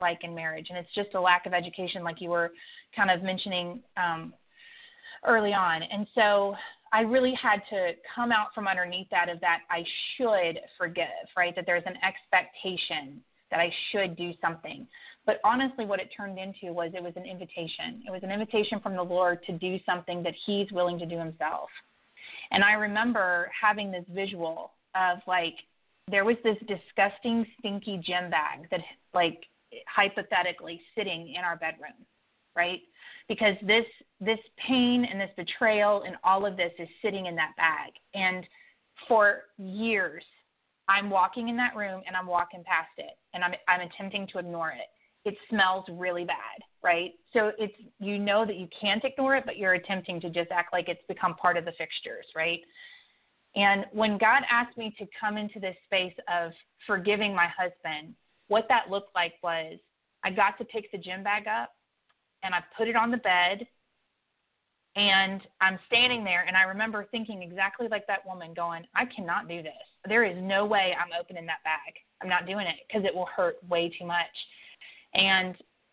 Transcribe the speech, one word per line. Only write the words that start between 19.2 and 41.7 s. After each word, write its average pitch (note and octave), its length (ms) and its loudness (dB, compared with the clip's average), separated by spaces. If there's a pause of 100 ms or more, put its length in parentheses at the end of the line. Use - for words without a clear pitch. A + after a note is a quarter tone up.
to G3 80 -8
do F#3 320 -4
something F3 380 -4
that E3 120 -4 (120)
he's G3+ 260 0
willing F3 260 0
to E3+ 80 -6
do E3+ 120 -6
himself. D#3+ 500 -6 (840)
And G3 140 4
I G#3 80 8
remember G#3 760 2 (100)
having G#3 300 2
this F3+ 140 -6 (100)
visual F3 580 -6 (220)
of, F#3 320 2
like, E3+ 280 0 (560)
there G3 140 4
was A#3 180 6
this G#3+ 180 4
disgusting, G#3+ 840 0 (140)
stinky G3+ 400 -6
gym F3+ 320 -2
bag D3+ 400 -2
that, F3 100 -2 (320)
like, F3 320 2 (420)
hypothetically F3+ 960 0 (140)
sitting E3+ 400 -6
in F3+ 100 -6
our E3+ 120 -2
bedroom, E3 360 -8 (640)
right? F3 240 0 (480)
Because G#3 340 4
this, A3 220 4 (380)
this G#3+ 160 0 (280)
pain B3 380 4
and G3 160 -6
this F#3+ 160 -4
betrayal G#3 720 4
and F3+ 180 -10
all G3 220 4
of F#3+ 100 -2
this E3+ 220 -2
is E3+ 100 -10 (140)
sitting G3 240 -2
in E3+ 100 -6
that D#3 220 -2
bag. D#3 340 0 (220)
And F#3 320 -2 (600)
for G#3 360 6 (160)
years, F#3+ 680 -2 (640)
I'm G3+ 220 2
walking F#3+ 400 0
in A#3 80 -2
that B3 180 -2